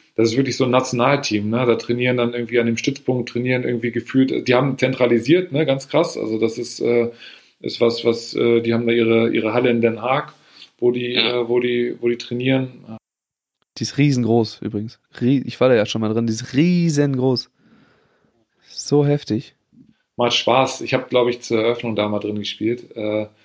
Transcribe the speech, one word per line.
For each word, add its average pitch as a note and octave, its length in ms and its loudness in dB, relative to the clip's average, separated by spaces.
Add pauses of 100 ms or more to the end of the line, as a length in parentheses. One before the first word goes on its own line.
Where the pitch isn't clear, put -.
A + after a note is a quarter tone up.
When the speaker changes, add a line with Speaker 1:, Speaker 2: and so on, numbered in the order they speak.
(160)
Speaker 1:
das A2+ 140 2
ist A2+ 60 -2
wirklich B2+ 200 0
so C3+ 80 0
ein B2 60 2
Nationalteam, B2 800 0
ne? A#2+ 160 0
Da A#2 80 4
trainieren B2 420 -2
dann A#2+ 160 0
irgendwie A#2+ 260 -2
an A#2 80 2
dem A#2 120 0
Stützpunkt, B2+ 500 -4
trainieren B2 360 -2
irgendwie A#2+ 260 -2
gefühlt, C3 580 0
die B2 60 4
haben C3 240 2
zentralisiert, B2+ 720 2
ne? D3 140 0
Ganz C3+ 220 -2
krass. D#3+ 280 0
Also A2 220 -4
das A2+ 180 0
ist, - 240 -8
äh, A#2+ 300 2 (500)
ist - 220 -4
was, A#2 220 0
was, A#2 300 -2
äh, A#2 280 2
die A#2 100 0
haben A#2 140 0
da A#2 60 2
ihre, A2+ 380 4
ihre G#2+ 220 -2
Halle B2 160 2
in A#2 140 2
Den A2 180 0
Haag, C3 320 -2 (460)
wo A#2+ 120 2
die, B2 220 -4
Speaker 2:
Ja. A#2+ 300 0
Speaker 1:
äh, A2+ 60 -4
wo A#2+ 120 2
die, A#2+ 400 -2
wo A#2+ 80 -2
die A#2+ 100 -2
trainieren. B2+ 800 -4 (800)
Speaker 2:
Die - 60 -8
ist - 160 -4
riesengroß A#2+ 640 2
übrigens. G#2+ 380 -8 (200)
Rie-, B2+ 240 2
ich - 160 -12
war B2+ 80 6
da B2+ 60 6
ja G#2+ 100 4
schon A2+ 160 -4
mal A2 120 0
drin, A#2 140 0
die A2+ 60 -2
ist A#2 220 -8
riesengroß. D3 960 2 (1160)
So - 380 0
heftig. C#3+ 480 -2 (640)
Speaker 1:
Macht A#2+ 180 2
Spaß. C3 480 0
Ich - 100 -4
hab, - 160 -2
glaub B2 200 2
ich, A#2+ 120 -4
zur A2 220 0
Eröffnung A#2 340 -2
da G#2 120 0
mal G#2+ 100 -4
drin G#2 200 -4
gespielt. A2 580 -6
Äh, G#2+ 320 -4 (160)